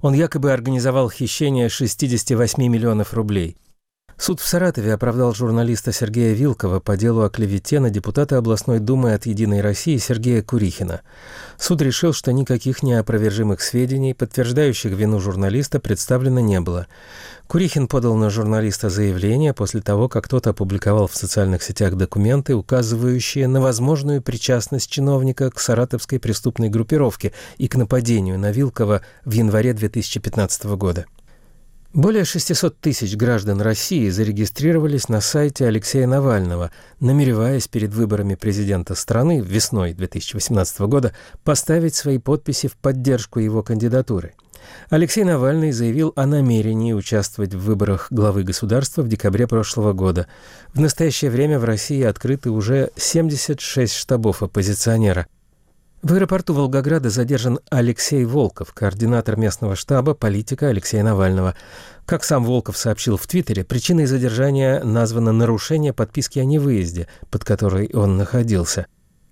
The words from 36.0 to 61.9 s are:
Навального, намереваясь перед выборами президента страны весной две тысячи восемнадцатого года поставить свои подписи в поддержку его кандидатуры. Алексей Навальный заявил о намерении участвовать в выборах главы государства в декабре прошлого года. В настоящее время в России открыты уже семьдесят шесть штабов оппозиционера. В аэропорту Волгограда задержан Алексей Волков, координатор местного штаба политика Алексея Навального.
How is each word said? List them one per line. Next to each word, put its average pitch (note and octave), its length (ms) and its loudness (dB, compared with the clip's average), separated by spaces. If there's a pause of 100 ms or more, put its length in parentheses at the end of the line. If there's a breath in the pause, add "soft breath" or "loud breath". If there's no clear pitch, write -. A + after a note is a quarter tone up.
Навального, G2 640 0 (280 loud breath)
намереваясь C3 680 2
перед G#2+ 260 -2
выборами G#2 400 0
президента G2 600 -2
страны C3+ 460 0
весной F#2+ 520 -2
две F2+ 140 -6
тысячи - 260 -10
восемнадцатого G2+ 540 -2
года B2 260 0 (300 loud breath)
поставить D#3+ 500 0
свои C#3 240 -2
подписи C#3+ 500 -2
в - 100 -10
поддержку C3 600 0
его A2 240 0
кандидатуры. A2 720 -2 (560 loud breath)
Алексей G#3 340 2
Навальный D#3 480 2
заявил A#2+ 440 0
о C3+ 100 0
намерении A2+ 680 2
участвовать G2+ 600 -2
в F#2+ 60 -6
выборах G2 500 0
главы G#2 320 2
государства A2+ 640 -2
в B2 40 -2
декабре G#2+ 380 0
прошлого G#2+ 480 0
года. F#2 320 0 (480 loud breath)
В - 60 -2
настоящее D3 500 0
время C#3 300 2
в A#2 40 -2
России A#2 380 0
открыты B2+ 480 0
уже A2+ 460 0
семьдесят D#3 680 0
шесть - 320 -2
штабов A2+ 480 0
оппозиционера. G2+ 840 0 (720)
В E3+ 140 2
аэропорту F#3 380 0
Волгограда C#3 560 2
задержан B2 600 0
Алексей B2 560 0
Волков, B2 480 -2
координатор G#2+ 640 0
местного G#2 400 -2
штаба C#3 360 0
политика A2 540 -2
Алексея G#2+ 340 0
Навального. F#2+ 540 2 (500 loud breath)